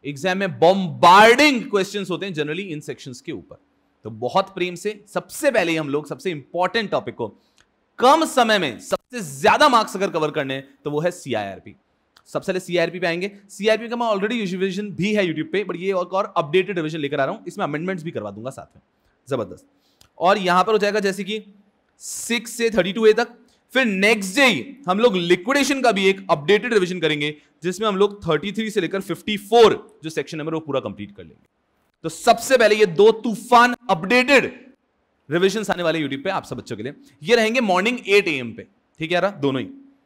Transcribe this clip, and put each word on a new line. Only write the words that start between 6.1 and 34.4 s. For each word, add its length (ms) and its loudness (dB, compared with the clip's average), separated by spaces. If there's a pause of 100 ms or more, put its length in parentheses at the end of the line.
इंपॉर्टेंट 600 -6
टॉपिक 240 -6
को 120 -6 (720)
कम 260 4
समय 340 2
में 200 -4
सबसे 420 -8
ज्यादा 480 2
मार्क्स 260 2
अगर 140 -2
कवर 220 -2
करने 220 -4
हैं, 300 -12
तो 80 -6
वो 80 -2
है 120 -2
सीआईआरपी। 640 -8 (500)
सबसे 260 -8
पहले 80 -4
सीआईआरपी 400 -2
पे 80 -4
आएंगे। 320 -6 (100)
सीआईआरपी 400 -2
का 60 -6
मैं 120 -4
already 440 -2
रिवीजन 380 -4
भी 240 -4
है 100 2
YouTube 280 -4
पे, 120 -2
but 120 -8
ये 160 -4
और, 140 -2
और 320 -4
अपडेटेड 380 0
रिवीजन 240 -4
लेकर 200 -4
आ 60 2
रहा 100 -6
हूं, 120 -18
इसमें 160 -8
अमेंडमेंट्स 400 -6
भी 80 -10
करवा 200 -8
दूंगा 180 -12
साथ 260 -20
में। 60 -20 (480)
जबरदस्त। 360 -6 (540)
और 180 2
यहां 260 2
पर 80 0
हो 60 2
जाएगा 220 0
जैसे 240 -4
कि 200 -8 (540)
सिक्स 540 -8
से 180 -2
थर्टी 240 0
टू 120 -2
ए 80 8
तक, 140 0 (460)
फिर 120 2
नेक्स्ट 500 0
डे 100 4
ही 320 0 (120)
हम 100 0
लोग 160 4
लिक्विडेशन 680 0
का 100 4
भी 140 0
एक 260 0
अपडेटेड 420 0
रिवीजन 260 0
करेंगे, 380 -2 (260)
जिसमें 240 -4
हम 100 -2
लोग 320 -2
थर्टी 220 -2
थ्री 180 -6
से 120 -2
लेकर 200 -4
फ़िफ़्टी 360 -6
फ़ोर 680 2
जो 60 -10
सेक्शन 280 -8
नंबर, 160 -6
वो 60 -4
पूरा 200 -4
कंप्लीट 360 -10
कर 80 -20
लेंगे। 240 -20 (560)
तो 60 -6
सबसे 480 2
पहले 180 6
ये 100 6
दो 260 6
तूफान 640 2 (140)
अपडेटेड 840 2 (580)